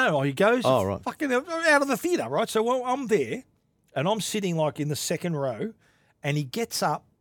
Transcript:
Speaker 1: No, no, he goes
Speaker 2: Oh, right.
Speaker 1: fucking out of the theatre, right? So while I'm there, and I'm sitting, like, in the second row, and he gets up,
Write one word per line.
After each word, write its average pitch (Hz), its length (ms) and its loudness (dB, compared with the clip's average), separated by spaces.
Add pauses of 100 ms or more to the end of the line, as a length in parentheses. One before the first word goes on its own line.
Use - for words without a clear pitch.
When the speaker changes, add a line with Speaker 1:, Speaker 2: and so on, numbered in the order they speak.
Speaker 1:
No, 240 100 2
no, 143 100 2
he 139 120 0
goes 214 320 2
Speaker 2:
Oh, 127 180 4
right. 98 200 -2
Speaker 1:
fucking 262 300 -4
out 320 480 2
of 277 60 0
the 262 100 0
theatre, 311 320 -2
right? 170 200 0
So 220 140 2
while 247 220 0
I'm 254 220 -2
there, 175 360 0 (520)
and 139 120 0
I'm 214 140 0
sitting, 196 340 -2
like, 156 240 0
in 147 100 -2
the 147 60 -2
second 170 400 -4
row, 139 380 -4 (480)
and 147 160 -2
he 151 60 0
gets 196 400 -6
up, 165 220 -2 (160)